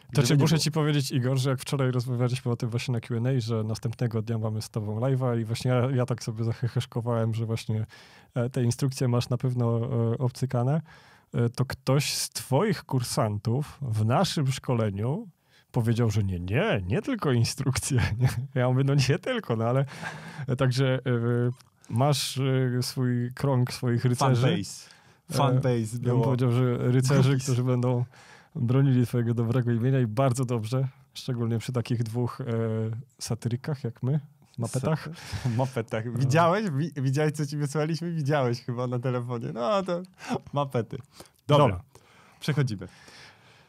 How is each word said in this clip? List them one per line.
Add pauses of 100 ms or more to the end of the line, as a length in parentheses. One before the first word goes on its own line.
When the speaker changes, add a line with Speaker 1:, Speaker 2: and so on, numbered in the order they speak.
(120)
Speaker 1:
Gdyby
Speaker 2:
czy
Speaker 1:
nie
Speaker 2:
muszę
Speaker 1:
było.
Speaker 2:
ci
powiedzieć,
Igor,
że
jak
wczoraj
rozmawialiśmy
o
tym
właśnie
na
Q
and
A,
że
następnego
dnia
mamy
z
tobą
live'a
i
właśnie
ja,
ja
tak
sobie
zaheheszkowałem,
że
właśnie, (480)
e,
te
instrukcje
masz
na
pewno, (100)
e,
obcykane, (520)
e,
to
ktoś
z
twoich
kursantów
w
naszym
szkoleniu (440)
powiedział,
że
nie,
nie,
nie
tylko
instrukcje. (280)
<laughs>
Ja
mówię,
no (140)
nie
tylko,
no
ale, (640)
e,
także,
e, (400)
masz, (400)
e,
swój
krąg
swoich
rycerzy.
Speaker 1:
Fanbase. (400)
Speaker 2:
E,
Speaker 1:
Fanbase
Speaker 2:
ja
bym
Speaker 1:
było.
Speaker 2:
powiedział,
że
rycerzy,
Speaker 1:
Groupies.
Speaker 2:
którzy
będą (500)
bronili
twojego
dobrego
imienia
i
bardzo
dobrze, (260)
szczególnie
przy
takich
dwóch,
e, (760)
satyrykach
jak
my, (380)
mapetach.
Speaker 1:
Sa-,
<laughs>
mapetach.
Speaker 2:
No.
Speaker 1:
Widziałeś?
Wi-, (100)
widziałeś,
co
ci
wysłaliśmy?
Widziałeś
chyba
na
telefonie.
No
to (500)
mapety. (500)
Dobra.
Speaker 2:
Dobra. (600)
Speaker 1:
Przechodzimy. (800)